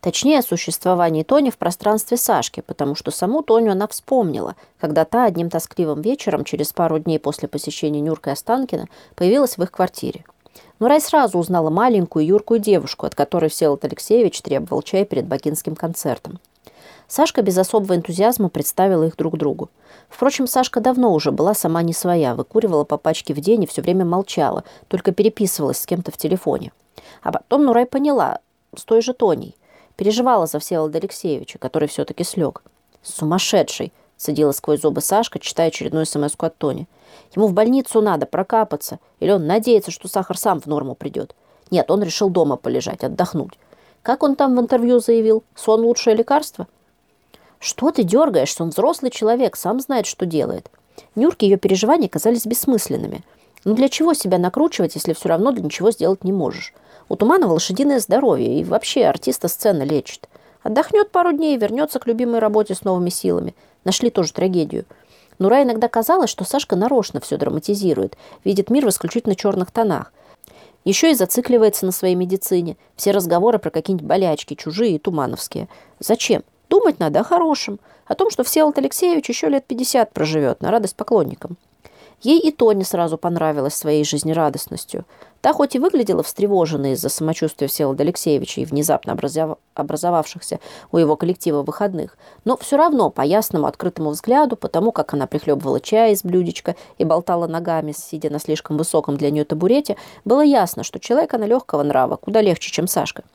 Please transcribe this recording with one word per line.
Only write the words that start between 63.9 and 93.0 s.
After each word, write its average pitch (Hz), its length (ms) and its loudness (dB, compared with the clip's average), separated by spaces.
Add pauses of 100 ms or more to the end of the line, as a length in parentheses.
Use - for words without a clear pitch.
тоже - 240 -2
трагедию. 180 500 -2 (560)
Нурай 226 240 4
иногда 233 240 0
казалось, 254 420 2
что - 140 -8
Сашка 269 320 -2
нарочно 220 460 0
все - 160 -6
драматизирует, 156 800 -2 (260)
видит 196 260 0
мир 269 160 2
в 214 40 4
исключительно 196 440 -2
черных 185 380 -2
тонах. 214 400 -2 (720)
Еще 196 240 2
и 320 60 6
зацикливается 220 720 2
на 185 80 0
своей 185 220 0
медицине. 180 600 -2 (220)
Все - 140 0
разговоры 190 480 2
про 160 100 -4
какие-нибудь 160 360 -4
болячки, 156 500 0
чужие 185 400 -2
и 151 40 -2
тумановские. 139 680 -4 (300)
Зачем? - 440 0 (260)
Думать 403 300 2
надо 156 220 2
о - 20 -2
хорошем. 311 560 0 (280)
О - 80 -2
том, 427 140 0
что 262 140 -4
Всеволод 302 340 2
Алексеевич 311 520 0
еще - 180 -2
лет 277 180 0
пятьдесят 247 460 -2
проживет, 156 500 0
на - 80 -2
радость 214 280 0
поклонникам. 180 600 -2 (640)
Ей 311 180 4
и 311 120 2
Тоня 214 320 4
сразу 170 340 -2
понравилась 156 580 -2
своей 151 280 0
жизнерадостностью. 156 1040 -4 (360)
Та 302 120 4
хоть 285 220 0
и 254 40 0
выглядела 226 440 2
встревоженной 160 720 0
из-за 139 160 -4
самочувствия 156 580 -4
Всеволода 139 340 -2
Алексеевича 147 600 -2
и 131 40 -4
внезапно 147 480 -2
образова-, 156 460 -4 (160)
образовавшихся 160 840 -4 (320)
у 165 60 0
его 151 180 4
коллектива 165 460 -2
выходных, 165 560 -6 (260)
но 247 140 0
все - 200 -2
равно 294 340 4